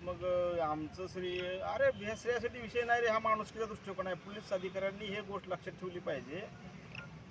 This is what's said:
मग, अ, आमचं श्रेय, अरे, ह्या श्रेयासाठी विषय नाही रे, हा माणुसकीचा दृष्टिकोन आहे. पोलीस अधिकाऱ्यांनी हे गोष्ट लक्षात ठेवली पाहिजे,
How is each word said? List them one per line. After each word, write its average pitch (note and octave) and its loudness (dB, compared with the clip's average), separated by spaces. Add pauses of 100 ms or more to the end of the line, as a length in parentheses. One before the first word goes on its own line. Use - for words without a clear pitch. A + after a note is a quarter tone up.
मग, F3 -4
अ, F3+ 4
आमचं D#3 0
श्रेय, F3+ -2
अरे, G#3 4
ह्या A3 -2
श्रेयासाठी A#3 0
विषय A#3 0
नाही A#3+ 6
रे, A#3 6
हा A3 6
माणुसकीचा A3 2
दृष्टिकोन G3 -4
आहे. F#3 0
पोलीस G3+ -8
अधिकाऱ्यांनी F#3+ 0
हे G#3 -2
गोष्ट G3 -4
लक्षात F#3 -2
ठेवली F3 -6
पाहिजे, D3+ -4 (580)